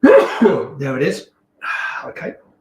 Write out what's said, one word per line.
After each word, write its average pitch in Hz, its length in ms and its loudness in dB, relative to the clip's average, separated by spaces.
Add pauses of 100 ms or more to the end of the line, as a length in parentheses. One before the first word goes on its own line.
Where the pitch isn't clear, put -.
<coughs> - 0 -
There 139 960 2
it 131 60 -2
is. - 260 -6 (320)
<sighs> - 440 -10
Okay. - 280 -14 (280)